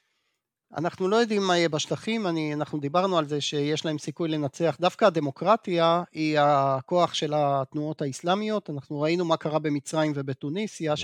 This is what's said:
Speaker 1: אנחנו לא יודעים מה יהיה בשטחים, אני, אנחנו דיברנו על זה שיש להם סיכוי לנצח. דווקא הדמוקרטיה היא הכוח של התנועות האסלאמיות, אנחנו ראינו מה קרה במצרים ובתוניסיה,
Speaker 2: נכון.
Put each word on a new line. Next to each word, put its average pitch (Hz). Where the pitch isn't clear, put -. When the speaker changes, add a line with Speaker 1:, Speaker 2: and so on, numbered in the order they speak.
Speaker 1:
אנחנו 170
לא 208
יודעים 214
מה 180
יהיה 170
בשטחים, 190
אני, 156
אנחנו 151
דיברנו 175
על 156
זה 147
שיש 147
להם 151
סיכוי 165
לנצח. 151
דווקא 180
הדמוקרטיה 170
היא 156
הכוח 143
של 151
התנועות 147
האסלאמיות, 196
אנחנו 147
ראינו 170
מה 160
קרה 156
במצרים 156
ובתוניסיה, 147
Speaker 2:
נכון. 151